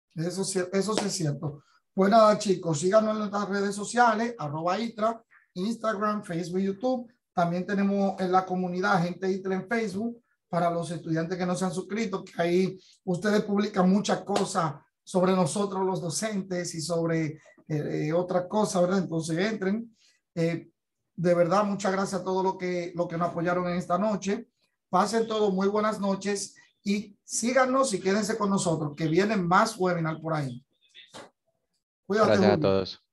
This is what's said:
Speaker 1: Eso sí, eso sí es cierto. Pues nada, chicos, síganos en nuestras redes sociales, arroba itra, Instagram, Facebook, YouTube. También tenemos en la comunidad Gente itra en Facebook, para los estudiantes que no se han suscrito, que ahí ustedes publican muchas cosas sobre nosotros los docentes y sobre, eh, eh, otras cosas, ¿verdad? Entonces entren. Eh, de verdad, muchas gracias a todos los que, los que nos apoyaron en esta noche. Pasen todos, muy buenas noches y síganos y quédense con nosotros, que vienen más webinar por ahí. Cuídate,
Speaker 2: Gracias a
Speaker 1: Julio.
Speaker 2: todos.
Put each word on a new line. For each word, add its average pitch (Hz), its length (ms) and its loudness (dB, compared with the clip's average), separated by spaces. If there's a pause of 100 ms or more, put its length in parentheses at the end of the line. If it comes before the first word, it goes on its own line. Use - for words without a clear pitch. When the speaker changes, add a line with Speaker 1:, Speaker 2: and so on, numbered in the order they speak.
(160)
Speaker 1:
Eso 170 260 -4
sí, 190 180 -2 (120)
eso 196 220 0
sí 208 120 -2
es 190 60 -2
cierto. 147 500 -4 (320)
Pues 190 160 4
nada, 214 260 8
chicos, 165 440 -2
síganos 214 320 4
en 220 60 -4
nuestras 202 300 -4
redes 202 260 -2
sociales, 226 640 2
arroba 160 420 -2
itra, 226 420 -4 (320)
Instagram, 214 680 -4
Facebook, 175 360 -4
YouTube. 240 520 -2 (200)
También 175 320 0
tenemos 202 560 0
en 180 120 0
la 185 120 4
comunidad 180 580 0
Gente 180 280 -2
itra 190 240 -2
en 185 140 -4
Facebook, 226 520 -4 (280)
para 175 200 0
los 170 220 -2
estudiantes 165 480 -4
que 180 80 -2
no 180 80 0
se 180 100 -2
han 180 80 -2
suscrito, 190 520 -4
que - 180 -6
ahí 175 360 2 (260)
ustedes 202 380 0
publican 202 460 2
muchas 202 340 2
cosas 185 520 0 (280)
sobre 185 300 2
nosotros 190 520 0
los 185 180 -2
docentes 180 720 -4
y 160 80 -6
sobre, 165 440 0
eh, 151 120 -8 (300)
eh, 151 440 -2
otras 180 360 0
cosas, 202 340 2
¿verdad? 185 160 2
Entonces 160 400 -2
entren. 214 580 -2 (380)
Eh, 165 360 -2 (460)
de 175 180 4
verdad, 175 300 4
muchas 196 260 -2
gracias 190 300 -2
a - 40 -10
todos 185 200 0
los 190 140 0
que, 180 360 -4
los 175 140 -2
que 170 80 -6
nos 170 140 0
apoyaron 175 380 0
en 175 100 -2
esta 175 180 0
noche. 208 500 -2 (440)
Pasen 208 360 2
todos, 214 260 0
muy 196 160 0
buenas 214 300 0
noches 196 560 -4 (300)
y 202 400 -2
síganos 262 720 2
y 180 60 -4
quédense 202 360 0
con 202 140 0
nosotros, 160 440 0
que 165 140 -2
vienen 185 400 2
más 208 300 4
webinar 170 420 0
por 160 140 -4
ahí. 131 300 -4 (1400)
Cuídate, 208 220 4
Speaker 2:
Gracias 104 180 6
a 101 80 6
Speaker 1:
Julio. 104 140 2
Speaker 2:
todos. 95 440 -2